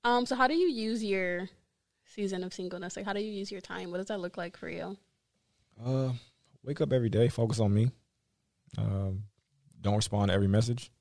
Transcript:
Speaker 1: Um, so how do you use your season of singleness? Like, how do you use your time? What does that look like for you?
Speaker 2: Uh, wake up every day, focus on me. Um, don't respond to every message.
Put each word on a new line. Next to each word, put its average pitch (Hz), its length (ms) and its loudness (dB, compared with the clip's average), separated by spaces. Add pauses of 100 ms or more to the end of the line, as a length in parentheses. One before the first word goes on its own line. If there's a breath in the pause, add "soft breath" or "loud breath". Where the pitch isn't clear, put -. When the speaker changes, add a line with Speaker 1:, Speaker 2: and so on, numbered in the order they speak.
Speaker 1:
Um, 240 200 4
so 254 120 -2
how 254 100 4
do 294 80 2
you 349 140 2
use 226 340 -2
your 185 460 -2 (560)
season 190 400 -4
of 180 100 -8
singleness? 180 420 -8
Like, 202 80 -8
how 202 80 -4
do 202 60 -2
you 214 140 -4
use 196 180 -8
your 196 100 -10
time? 185 300 -10
What 175 60 -6
does 190 100 -4
that 208 140 -4
look 180 160 -8
like 175 200 -8
for 160 120 -12
you? 180 280 -8 (880)
Speaker 2:
Uh, 131 260 0 (520 loud breath)
wake 143 180 -6
up 143 120 2
every 123 160 4
day, 107 200 4
focus 110 300 0
on 104 160 4
me. 113 160 4 (880)
Um, 98 460 -2 (560)
don't 101 160 2
respond 101 320 2
to 95 80 4
every 101 100 4
message. 113 540 2